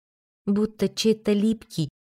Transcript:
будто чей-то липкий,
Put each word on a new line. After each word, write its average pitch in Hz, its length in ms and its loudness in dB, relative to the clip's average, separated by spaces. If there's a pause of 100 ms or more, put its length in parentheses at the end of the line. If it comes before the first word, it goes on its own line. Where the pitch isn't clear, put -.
(460)
будто 208 420 0
чей-то 220 440 0
липкий, 208 560 -2 (160)